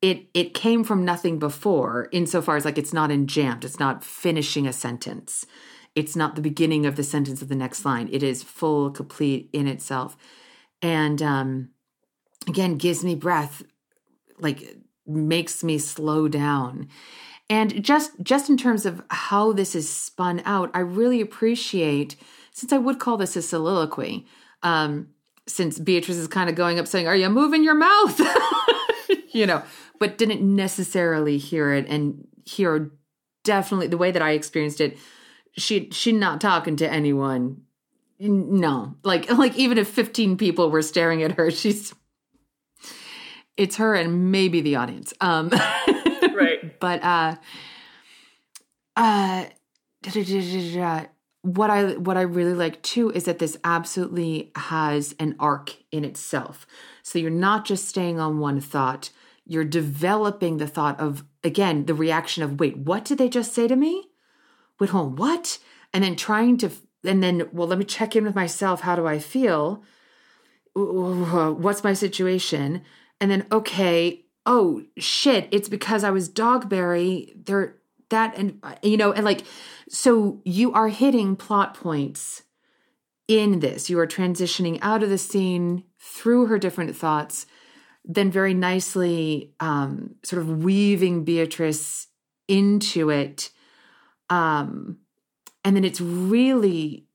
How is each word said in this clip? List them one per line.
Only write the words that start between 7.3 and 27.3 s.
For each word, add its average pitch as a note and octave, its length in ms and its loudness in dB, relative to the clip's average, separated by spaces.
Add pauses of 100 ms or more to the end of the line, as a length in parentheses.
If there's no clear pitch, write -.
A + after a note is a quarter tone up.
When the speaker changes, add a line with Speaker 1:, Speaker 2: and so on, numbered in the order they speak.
Speaker 1:
of C3+ 60 -12
the C3+ 80 -4
next B2+ 280 -6
line. A#2+ 260 -2
It C#3 120 -2
is C3 200 -2
full, D3 480 -2
complete C#3 600 -4
in C#3+ 160 -2
itself. C3 480 -6 (680)
And, D3+ 400 0
um, C3 460 -2 (800)
again, F3+ 280 0
gives E3 280 -2
me F3 100 0
breath, D3+ 480 -2 (800)
like, C#3 360 -4 (300)
makes D#3 560 -2
me D#3+ 160 0
slow D#3 500 -2
down. C#3+ 600 -2 (600)
And G#3+ 360 0
just, D4+ 260 2 (100)
just C#4 300 2
in C#4 60 6
terms A#3 300 0
of F3 220 -6
how G#3 440 2
this G3 240 -2
is D3+ 120 -4
spun F3 560 -4
out, F#3+ 300 -2
I F3+ 60 0
really A3+ 400 2
appreciate, E3+ 960 0 (340)
since - 220 -4
I C#4 60 4
would B3+ 200 0
call A#3 200 0
this F#3 180 -2
a F3 60 -4
soliloquy, D#3+ 840 -2 (380)
um, D#3 460 0 (360)
since - 320 -4
Beatrice F3 380 0
is E3 100 -6
kinda F3 260 -2
going E3+ 280 0
up E3 80 -4
saying, F3+ 180 -2
"Are E3+ 80 2
you F#3+ 140 4
moving D4 340 4